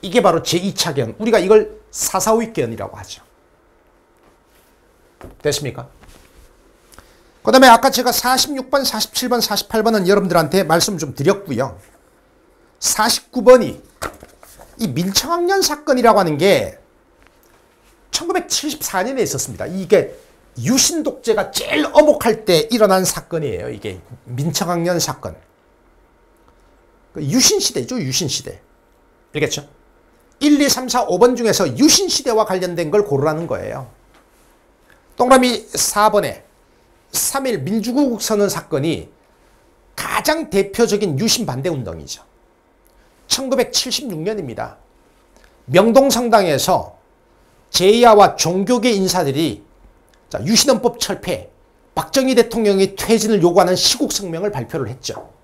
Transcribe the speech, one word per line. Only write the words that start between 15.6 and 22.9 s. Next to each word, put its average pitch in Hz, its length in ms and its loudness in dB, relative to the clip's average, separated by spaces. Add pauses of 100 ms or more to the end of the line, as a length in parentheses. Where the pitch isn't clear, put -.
사건이라고 269 560 2
하는 160 200 0
게 147 400 2 (1300)
천구백칠십사 339 960 -4
년에 262 180 -4
있었습니다. 123 440 -6
이게 185 480 0 (440)
유신 262 440 0
독재가 220 500 -2
제일 - 340 -4
엄혹할 294 580 4
때 185 260 2
일어난 190 340 4